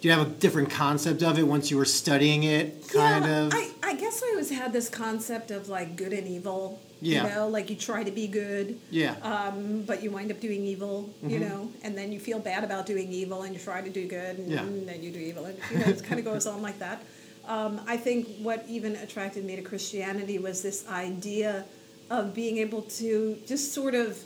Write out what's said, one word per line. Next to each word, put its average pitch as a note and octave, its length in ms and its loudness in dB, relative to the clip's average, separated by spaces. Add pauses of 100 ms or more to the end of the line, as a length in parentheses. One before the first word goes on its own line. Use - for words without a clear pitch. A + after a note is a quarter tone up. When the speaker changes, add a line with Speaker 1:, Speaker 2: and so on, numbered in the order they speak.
Speaker 1:
do E3+ 60 2
you E3 60 10
have D#3 140 8
a - 20 -2
different D#3 400 4
concept D3 540 4
of D#3+ 160 6
it D#3+ 40 8
once D3 280 4
you C#3+ 60 4
were C3+ 80 6
studying D3+ 580 6
it, - 460 2
kind D3 360 6
Speaker 2:
Yeah, D#3 200 4
Speaker 1:
of? - 80 2
Speaker 2:
I, A4+ 160 0 (120)
I F#4+ 140 0
guess A4 280 -2
I B4 80 0
always D#4 200 0
had B3+ 200 -2
this A#3 160 0
concept A3+ 640 -4
of, G3 180 -6
like, F3 280 -4
good F#3 180 -4
and F#3 140 -2
evil. F#3+ 520 -4 (220)
Speaker 1:
Yeah. D#3 260 4
Speaker 2:
You - 80 2
know, G#3+ 140 2
like, G#3+ 220 -2
you G#3+ 40 -4
try A3 280 -2
to G3 80 -2
be G#3+ 160 -2
good, G3+ 520 -2 (120)
Speaker 1:
Yeah. D3+ 320 2
Speaker 2:
um, G3+ 580 -2
but G3+ 220 -2
you G#3+ 80 -4
wind G3+ 200 -4
up G#3 80 -6
doing G3+ 240 -2
evil, G3 460 -4 (140)
you D3 160 0
Speaker 1:
Mm-hmm. - 100 0
Speaker 2:
know, G3+ 220 -6 (100)
and G#3 160 -6
then G3+ 160 -6
you G3+ 60 -6
feel A3+ 200 -2
bad F#3+ 240 -2
about G3 220 -2
doing F#3+ 260 -2
evil, F#3 300 -4
and F#3+ 140 -8
you F3 40 -10
try F#3 220 -6
to F#3 80 -8
do F#3 180 -4
good, F#3 300 -6
and F3+ 120 -6
Speaker 1:
Yeah. D3 140 0
Speaker 2:
then F#3+ 380 -6
you E3+ 100 -10
do E3+ 80 -10
evil, E3 260 -8
and, F#3+ 120 -10 (140)
you A3+ 80 2
know, - 80 4
it G3 160 2
kinda - 200 -4
goes G#3+ 220 -2
on G#3 160 -6
like G3+ 180 -6
that. F#3+ 240 -8 (420)
Um, G#3+ 420 -2
I A#3+ 100 0
think A#3+ 300 2 (160)
what A3+ 260 -2
even G#3+ 260 -2
attracted G3 480 -6
me F#3 140 -6
to F#3+ 60 -8
Christianity G3 760 -4
was F#3 240 -2
this - 260 -6
idea G3 760 -2 (440)
of G#3 260 0
being A3+ 240 0
able A3 240 -2
to A3 540 0 (100)
just C#4 260 -2
sort C4+ 220 0
of G#3 300 0